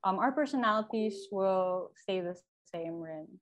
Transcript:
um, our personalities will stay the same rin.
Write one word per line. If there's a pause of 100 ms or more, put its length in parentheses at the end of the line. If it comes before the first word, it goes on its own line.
um,
our
personalities
will
stay
the (400)
same
rin. (120)